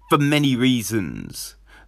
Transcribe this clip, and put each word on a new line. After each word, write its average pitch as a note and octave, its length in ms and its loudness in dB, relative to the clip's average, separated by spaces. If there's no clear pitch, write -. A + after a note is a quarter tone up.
for D#3+ 80 4
many C#3+ 400 2
reasons. G#2+ 1000 -2